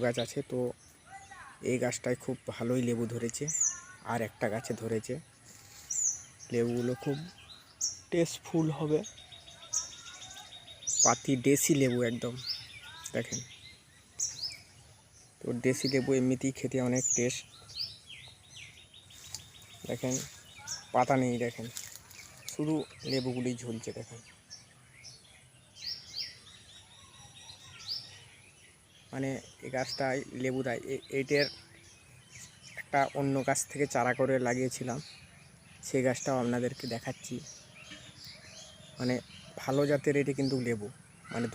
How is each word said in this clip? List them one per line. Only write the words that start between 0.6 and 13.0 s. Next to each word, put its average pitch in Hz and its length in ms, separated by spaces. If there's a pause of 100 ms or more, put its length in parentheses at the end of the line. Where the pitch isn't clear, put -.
এই 127 120
গাছটায় 123 420
খুব 127 120 (160)
ভালোই 123 360
লেবু 117 160 (100)
ধরেছে, 117 300 (680)
আর 117 160
একটা - 260
গাছে 117 180 (100)
ধরেছে। 113 320 (1400)
লেবুগুলো 120 400 (120)
খুব 139 120 (920)
টেস্টফুল 165 560 (120)
হবে, 151 200 (2000)
পাতি 120 280 (160)
দেশি 147 240 (100)
লেবু 123 160 (120)
একদম। 120 240 (800)